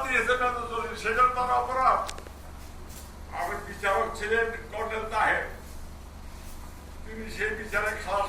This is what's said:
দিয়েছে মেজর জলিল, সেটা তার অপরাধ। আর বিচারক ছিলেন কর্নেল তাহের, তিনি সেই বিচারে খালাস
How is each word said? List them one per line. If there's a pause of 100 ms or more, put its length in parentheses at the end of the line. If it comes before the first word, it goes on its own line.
দিয়েছে
মেজর
জলিল,
সেটা (140)
তার (120)
অপরাধ। (1400)
আর (200)
বিচারক (100)
ছিলেন (240)
কর্নেল
তাহের, (1600)
তিনি (120)
সেই
বিচারে (120)
খালাস